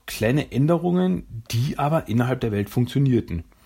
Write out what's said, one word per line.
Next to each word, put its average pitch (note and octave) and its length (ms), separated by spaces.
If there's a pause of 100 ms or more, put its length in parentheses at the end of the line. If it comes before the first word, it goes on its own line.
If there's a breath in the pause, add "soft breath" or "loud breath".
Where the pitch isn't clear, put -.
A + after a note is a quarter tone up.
kleine B2 460
Änderungen, E3+ 1000
die A#2+ 280
aber D3+ 280
innerhalb B2 340
der A#2 100
Welt G2+ 180
funktionierten. B2 760 (200 loud breath)